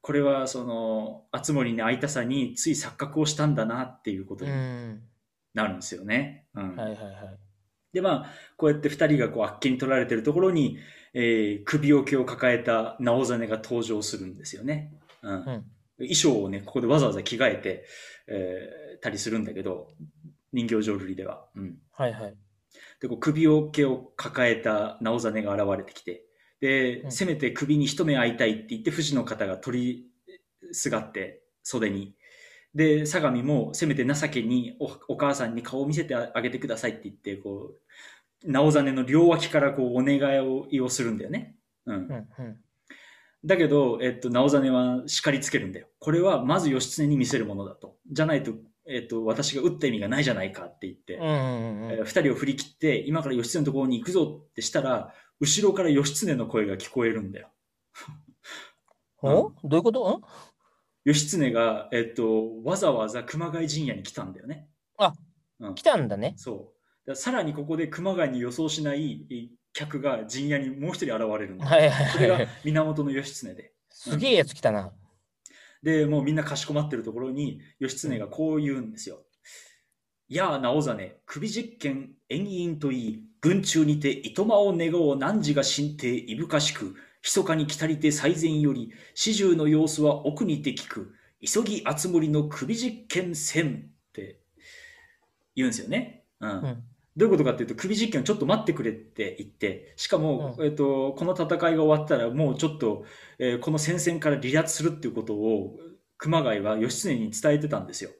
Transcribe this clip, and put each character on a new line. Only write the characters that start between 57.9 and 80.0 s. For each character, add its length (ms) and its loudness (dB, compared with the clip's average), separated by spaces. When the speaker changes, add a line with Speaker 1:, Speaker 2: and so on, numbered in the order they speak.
Speaker 2:
お？ 260 6
Speaker 1:
う 40 -8
ん。 20 -20
Speaker 2:
ど 140 2
う 0 -
い 0 -
う 40 4
こ 80 4
と？ 280 0
ん？ 20 -12
Speaker 1:
義 320 2
経 120 2
が、 420 0
え 180 0
っ 20 -16
と、 500 0
わ 140 0
ざ 160 4
わ 160 0
ざ 160 -8
熊 260 -6
谷 160 -2
陣 200 -4
屋 80 -4
に 80 -10
来 100 -14
た 100 -10
ん 120 -10
だ 60 -18
よ 60 -18
ね。 220 -14
Speaker 2:
あ、 160 2
Speaker 1:
う 100 -10
ん。 40 -10
Speaker 2:
来 60 -12
た 160 4
ん 120 0
だ 100 -2
ね。 180 -4
Speaker 1:
そ 160 -12
う。 40 -8
だ 40 -12
か 100 -20
ら 40 -6
さ 160 -4
ら 100 0
に 120 -2
こ 100 -6
こ 140 -2
で 80 -2
熊 280 -4
谷 180 0
に 80 -2
予 120 -4
想 160 -2
し 160 -4
な 100 -2
い、 360 -4
え、 180 -10
客 300 -8
が 240 -2
陣 220 -6
屋 100 0
に 100 -4
も 200 -6
う 20 -4
一 160 -4
人 100 -2
現 80 -2
れ 60 -6
る 80 -14
ん 40 -14
だ 60 -8
よ。 60 -2
Speaker 2:
は 80 8
い 20 10
は 60 8
い 40 8
は 120 0
い 20 4
は 40 0
い。 40 -2
Speaker 1:
そ 60 0
れ 100 6
が 100 6
源 460 2
義 360 -6
経 80 -14
で。 180 -20
Speaker 2:
す 300 -4
げ 140 2
え 20 6
や 100 6
つ 80 -4
来 80 -16
た 120 4
な。 100 0
Speaker 1:
う 60 -8
ん。 40 -16
で、 220 4
も 160 2
う 20 -2
み 100 0
ん 20 2
な 100 0
か 120 -6
し 100 -6
こ 80 -4
ま 80 2
っ 80 -4
て 60 -4
る 60 -4
と 120 -8
こ 60 -6
ろ 100 -4
に、 320 -6
義 200 -4
経 200 -4
が 80 -6
こ 300 -2
う 40 2
言 140 -2
う 60 -4
ん 100 -8
で 80 -14
す 100 -14
よ。 80 -14
Speaker 2:
う 40 -20
ん。 20 -20